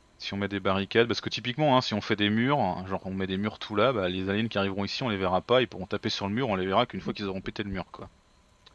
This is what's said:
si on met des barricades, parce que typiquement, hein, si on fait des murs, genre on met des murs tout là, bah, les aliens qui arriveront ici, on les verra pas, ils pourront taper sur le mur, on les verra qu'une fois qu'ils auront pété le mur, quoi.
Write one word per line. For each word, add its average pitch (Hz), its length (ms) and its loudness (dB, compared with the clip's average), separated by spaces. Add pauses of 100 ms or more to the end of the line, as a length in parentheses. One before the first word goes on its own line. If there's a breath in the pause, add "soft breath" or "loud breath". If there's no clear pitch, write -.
(200)
si - 140 -8
on 98 40 -4
met 101 100 0
des 98 120 -2
barricades, 98 480 4
parce 110 120 0
que - 80 -6
typiquement, 127 480 2
hein, 127 60 4
si - 140 -2
on 104 60 0
fait 110 140 0
des 104 140 4
murs, 123 300 2 (280)
genre 95 180 -2
on 95 60 -6
met 95 140 -2
des 95 120 -2
murs 104 200 -2
tout - 180 -8
là, 113 160 4
bah, 98 160 0
les 92 220 -2
aliens 107 180 0
qui 104 120 -2
arriveront 98 260 0
ici, - 160 -6
on 131 80 -2
les 101 80 0
verra 92 240 2
pas, 127 200 4
ils 117 60 0
pourront 92 200 -10
taper - 220 -2
sur 101 180 -2
le 98 60 -2
mur, 127 160 0
on 98 60 2
les 92 120 0
verra 107 180 4
qu'une 95 160 -8
fois 113 120 -6
qu'ils 104 120 -6
auront 95 160 -4
pété 110 220 -6
le 101 80 -6
mur, 92 200 -6
quoi. - 160 -14 (680)